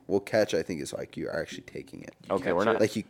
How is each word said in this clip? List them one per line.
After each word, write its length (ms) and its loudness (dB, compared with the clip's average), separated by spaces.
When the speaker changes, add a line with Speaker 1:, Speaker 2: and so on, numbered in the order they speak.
Speaker 1:
Well, 140 2
catch, 340 2
I 100 2
think, 180 -6
is, 100 -8
like, 240 -8
you're 180 -6
actually 280 -6
taking 400 -14
it. 120 -16
Speaker 2:
Okay, 180 2
Speaker 3:
catch 60 4
Speaker 2:
we're 100 4
Speaker 3:
it? 20 4
Speaker 2:
not. 160 4
Speaker 1:
Like, 160 4
you 120 -2